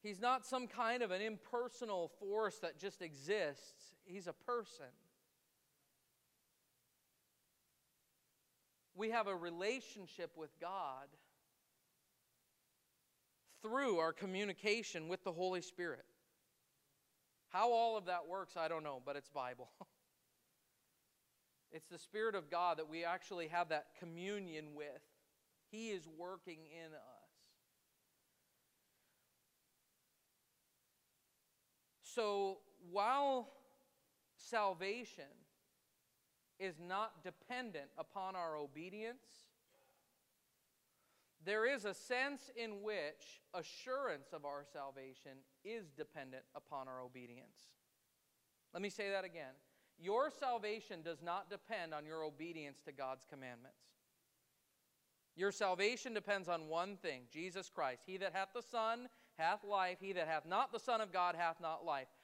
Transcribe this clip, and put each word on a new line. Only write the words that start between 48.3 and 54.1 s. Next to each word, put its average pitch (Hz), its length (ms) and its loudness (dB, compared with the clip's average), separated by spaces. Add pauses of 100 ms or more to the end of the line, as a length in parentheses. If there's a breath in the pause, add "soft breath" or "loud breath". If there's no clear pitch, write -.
Let 175 80 -6
me 202 100 0
say 202 200 -2
that 190 140 2
again. 160 300 -10 (440 soft breath)
Your 226 320 4
salvation 214 720 -2
does 160 200 -4
not 175 280 -2
depend 185 440 -4
on 151 100 -4
your 160 200 -4
obedience 151 580 -6
to 151 100 -12
God's 131 360 -4
commandments. 127 500 -12 (1600)